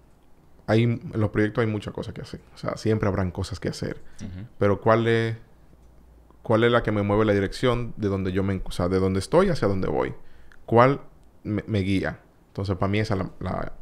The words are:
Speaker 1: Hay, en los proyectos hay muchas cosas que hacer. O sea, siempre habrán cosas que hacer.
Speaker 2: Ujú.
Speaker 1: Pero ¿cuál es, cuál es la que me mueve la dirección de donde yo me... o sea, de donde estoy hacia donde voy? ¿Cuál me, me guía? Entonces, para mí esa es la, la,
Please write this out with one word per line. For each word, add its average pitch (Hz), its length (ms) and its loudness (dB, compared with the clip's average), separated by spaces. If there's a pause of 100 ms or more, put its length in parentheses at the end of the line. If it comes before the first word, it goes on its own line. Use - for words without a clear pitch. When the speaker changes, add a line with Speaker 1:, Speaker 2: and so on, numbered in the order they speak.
(680)
Speaker 1:
Hay, 113 160 4
en 120 300 -2
los 107 180 0
proyectos 107 320 0
hay 110 60 0
muchas 107 240 -6
cosas - 200 -8
que - 80 -12
hacer. - 200 -14 (120)
O - 40 -20
sea, - 200 -6
siempre 107 300 0
habrán 95 240 0
cosas - 280 -8
que - 100 -6
hacer. - 320 -8 (200)
Speaker 2:
Ujú. 90 260 -12 (100)
Speaker 1:
Pero 101 240 2
¿cuál 113 260 4
es, 113 280 2 (1080)
cuál 110 200 4
es 120 80 6
la 117 120 4
que 113 80 -2
me 104 100 2
mueve 104 240 4
la 104 80 4
dirección 117 640 0
de 104 100 -2
donde 95 240 -2
yo 95 120 0
me... 95 200 -2
o - 80 -8
sea, 90 160 -2
de 92 120 2
donde 95 200 2
estoy 180 300 2
hacia 131 180 0
donde 95 200 0
voy? 65 260 -2 (520)
¿Cuál 131 360 6 (420)
me, 104 240 -2
me 107 120 0
guía? 92 400 0 (300)
Entonces, 98 280 -4
para 98 140 0
mí 104 80 0
esa 107 160 -2
es 95 60 -2
la, - 180 -6
la, - 420 -6